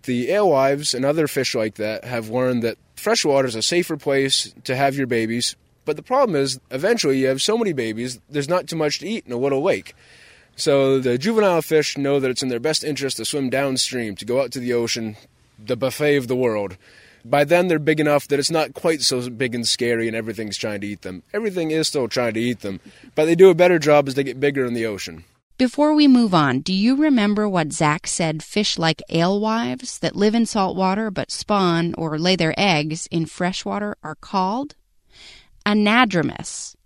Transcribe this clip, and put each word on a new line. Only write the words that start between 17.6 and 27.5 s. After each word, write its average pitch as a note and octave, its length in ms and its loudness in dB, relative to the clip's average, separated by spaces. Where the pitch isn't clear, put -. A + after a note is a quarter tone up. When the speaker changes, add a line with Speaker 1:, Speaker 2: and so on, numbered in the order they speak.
Speaker 1:
they're D#3+ 120 2
big D3+ 200 0
enough D3 280 2
that C#3+ 120 0
it's C#3 120 -2
not D#3 220 0
quite E3 280 -2
so B2 280 -2
big A#2+ 260 -4
and A#2+ 120 -4
scary A#2 400 0
and A2 80 -4
everything's A2 420 -6
trying G#2 240 -6
to G2+ 60 -8
eat G#2 140 -10
them. F#2 220 -12
Everything F#3 380 -2
is D#3+ 160 0
still C3 200 -2
trying A#2+ 260 -2
to A2 60 -2
eat A#2+ 220 -2
them, G2 180 -8
but D#3 100 4
they E3 100 4
do F#3+ 140 8
a F3 60 4
better F3+ 240 4
job D3 280 4
as C3 80 -4
they C#3 80 -2
get C3 160 -8
bigger C#3 260 0
in A#2+ 80 -4
the A2+ 120 -2
ocean. F2+ 380 -8
Speaker 2:
Before C#4+ 360 2
we D4+ 140 6
move A#3+ 260 6
on, C#3 260 4
do F#3 140 -4
you G#3+ 220 2
remember G#3+ 520 2
what E3+ 260 -2